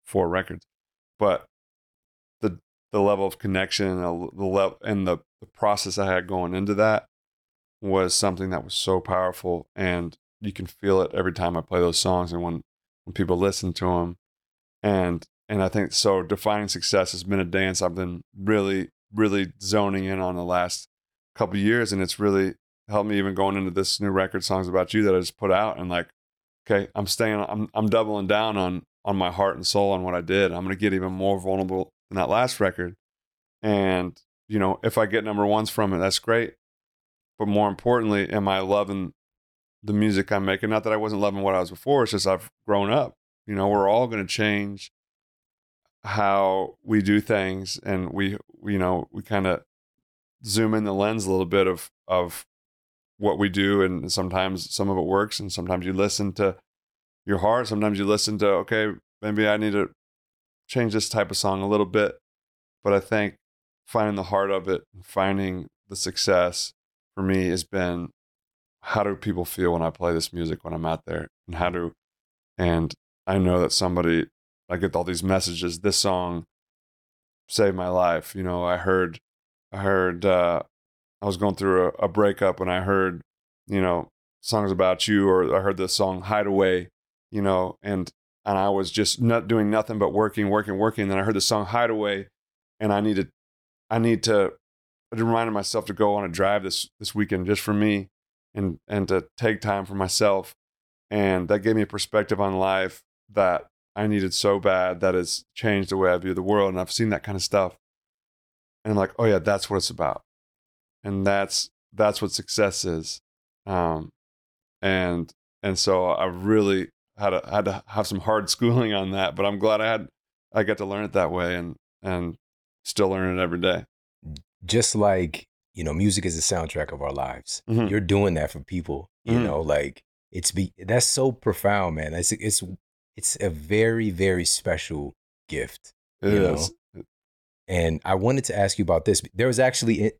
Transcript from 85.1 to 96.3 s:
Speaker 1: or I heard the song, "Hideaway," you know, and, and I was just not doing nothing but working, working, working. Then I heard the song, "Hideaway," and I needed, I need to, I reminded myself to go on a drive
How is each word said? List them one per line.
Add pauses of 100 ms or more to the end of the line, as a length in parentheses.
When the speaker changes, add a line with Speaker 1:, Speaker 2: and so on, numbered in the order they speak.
Speaker 1:
or
I
heard
the
song,
"Hideaway," (420)
you
know,
and, (360)
and
I
was
just
not
doing
nothing
but
working,
working,
working.
Then
I
heard
the
song,
"Hideaway," (520)
and
I
needed, (600)
I
need
to, (580)
I
reminded
myself
to
go
on
a
drive